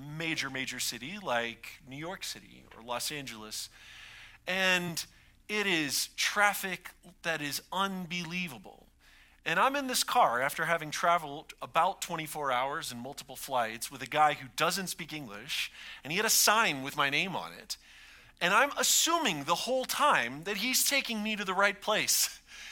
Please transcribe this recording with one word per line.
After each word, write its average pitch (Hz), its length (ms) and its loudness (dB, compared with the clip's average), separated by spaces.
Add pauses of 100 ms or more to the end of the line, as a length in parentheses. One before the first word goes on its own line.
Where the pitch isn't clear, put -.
(180)
major, 151 300 -4
major 127 320 -6
city 131 420 -6
like 117 680 -2
New 131 80 -12
York 175 280 -8
City 117 400 -14 (120)
or 113 60 -18
Los 120 300 -4
Angeles. 117 560 -8 (800)
And 180 580 0 (440)
it 208 180 0
is 156 500 0
traffic 196 720 0 (320)
that 160 200 -2
is 139 180 -4 (120)
unbelievable. 175 1120 -6 (600)
And 170 140 4
I'm 269 160 6
in 185 100 -2
this 247 160 2
car - 380 4
after 147 240 0
having 160 260 0
traveled 160 720 0
about 165 400 2
twenty-four 156 500 -4
hours 139 400 0
and 120 80 -10
multiple 131 380 -12
flights 117 560 -2
with 123 80 -12
a 131 60 -6
guy 151 260 6
who 131 240 -8
doesn't 175 300 2
speak 156 260 -8
English, 131 580 -6 (320)
and 135 80 -8
he 175 60 -2
had 220 80 4
a 214 60 2
sign 208 520 4
with 139 140 -6
my 139 140 4
name 160 260 0
on 82 160 -6
it. - 240 -12 (640)
And 180 140 4
I'm 269 240 6
assuming 247 680 2
the 170 100 2
whole 254 300 0
time 151 600 2
that 202 120 -4
he's 240 320 2
taking 233 340 0
me 214 140 -2
to 202 80 -4
the 185 80 0
right 196 260 4
place. - 600 0 (320)